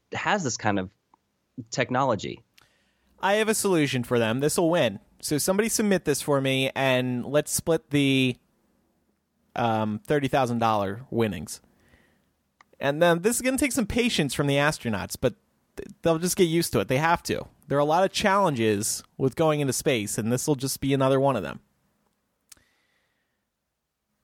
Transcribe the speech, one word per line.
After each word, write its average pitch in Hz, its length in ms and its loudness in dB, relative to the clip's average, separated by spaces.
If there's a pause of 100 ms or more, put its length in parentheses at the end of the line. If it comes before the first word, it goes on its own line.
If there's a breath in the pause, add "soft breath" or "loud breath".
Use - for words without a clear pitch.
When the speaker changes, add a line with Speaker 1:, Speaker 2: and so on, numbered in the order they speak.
(140)
Speaker 1:
has 185 300 -2
this 127 120 -4
kind 101 220 0
of 95 140 -4 (800)
technology. 123 720 -2 (760 soft breath)
Speaker 2:
I 196 160 2
have 214 140 0
a 220 60 0
solution 143 480 0
for 120 160 0
them. 113 200 0
This 147 180 0
will 170 120 2
win. 131 300 0 (200)
So 147 200 -4
somebody 196 280 0
submit 208 380 -2
this 143 160 0
for 143 180 0
me, 135 360 0
and 127 500 0
let's 147 260 -2
split - 380 -2
the, 135 480 2 (1160)
um, 110 500 0
thirty 147 220 0
thousand 123 320 0
dollar 107 500 0
winnings. 101 500 -4 (1200 soft breath)
And 143 220 -2
then 170 220 4
this 233 140 0
is - 40 -4
gonna 262 160 0
take 277 140 0
some 226 160 0
patience 220 480 0
from 147 100 0
the 139 120 2
astronauts, 117 600 -2
but 120 140 0 (440)
th-, - 100 -12 (160)
they'll 165 160 2
just 175 160 -2
get 196 80 4
used 170 300 2
to 117 80 2
it. 98 60 -4
They 127 100 0
have 165 260 0
to. - 240 -6 (200)
There 139 100 -2
are 143 40 2
a 147 40 2
lot 165 180 2
of 190 80 0
challenges 135 880 2 (160)
with 135 180 0
going 156 260 2
into 131 120 0
space, 117 460 -2
and 110 120 -2
this 123 140 -2
will 151 100 2
just 127 260 -6
be 135 120 0
another 135 260 4
one 135 160 2
of 104 60 -2
them. 69 200 -8 (2750)